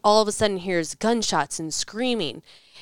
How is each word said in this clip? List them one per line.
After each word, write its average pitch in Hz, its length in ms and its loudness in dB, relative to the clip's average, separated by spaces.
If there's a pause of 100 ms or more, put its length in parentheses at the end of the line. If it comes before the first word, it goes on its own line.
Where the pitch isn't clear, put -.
all 214 200 6
of 202 40 0
a 208 40 -2
sudden 208 260 0
hears 175 380 -2
gunshots 208 640 0
and 160 120 -6
screaming. 220 720 -4 (400)